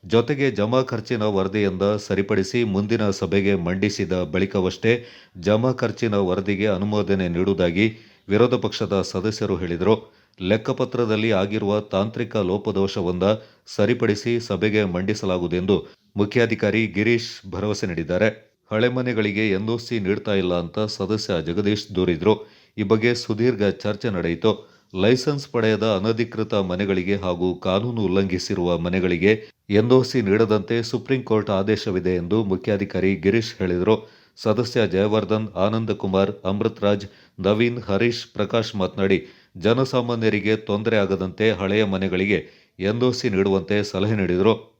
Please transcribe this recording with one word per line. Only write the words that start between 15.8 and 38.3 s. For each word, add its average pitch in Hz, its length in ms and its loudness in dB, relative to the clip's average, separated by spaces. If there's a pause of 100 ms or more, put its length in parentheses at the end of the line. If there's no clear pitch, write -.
ಮುಖ್ಯಾಧಿಕಾರಿ 110 640 2 (140)
ಗಿರೀಶ್ 117 340 0 (220)
ಭರವಸೆ 101 380 -4
ನೀಡಿದ್ದಾರೆ. 87 400 0 (400)
ಹಳೆ 117 260 2
ಮನೆಗಳಿಗೆ 110 480 0 (140)
ಎನ್ 110 160 -4
ಓ - 100 -6
ಸಿ 120 100 -6 (120)
ನೀಡ್ತಾ 104 340 -2
ಇಲ್ಲ 90 120 0 (120)
ಅಂತ 82 140 -8 (180)
ಸದಸ್ಯ 98 520 -2
ಜಗದೀಶ್ 101 460 -2
ದೂರಿದ್ರು. 90 400 2 (420)
ಈ 107 140 -2
ಬಗ್ಗೆ 113 220 2 (100)
ಸುದೀರ್ಘ 113 400 0 (220)
ಚರ್ಚೆ 104 320 -4
ನಡೆಯಿತು. 85 340 0 (500)
ಲೈಸೆನ್ಸ್ 127 500 2
ಪಡೆಯದ 110 340 2 (120)
ಅನಧಿಕೃತ 110 560 -2 (160)
ಮನೆಗಳಿಗೆ 95 460 0 (100)
ಹಾಗೂ 90 240 0 (160)
ಕಾನೂನು 110 420 0
ಉಲ್ಲಂಘಿಸಿರುವ 92 600 0 (160)
ಮನೆಗಳಿಗೆ 90 460 2 (480)
ಎನ್ 120 180 4
ಓ - 20 8 (100)
ಸಿ 131 180 0
ನೀಡದಂತೆ 107 500 2 (120)
ಸುಪ್ರೀಂ 131 400 -2
ಕೋರ್ಟ್ 107 280 0
ಆದೇಶವಿದೆ 95 640 0
ಎಂದು 87 160 0 (120)
ಮುಖ್ಯಾಧಿಕಾರಿ 95 600 0 (140)
ಗಿರೀಶ್ 113 340 2
ಹೇಳಿದರು. 92 360 2 (480)
ಸದಸ್ಯ 117 400 0 (120)
ಜಯವರ್ಧನ್, 107 520 0 (180)
ಆನಂದಕುಮಾರ್, 104 680 0 (180)
ಅಮೃತ್ 104 340 -2
ರಾಜ್, 101 200 2 (340)
ನವೀನ್, 113 480 2
ಹರೀಶ್, 117 340 0 (140)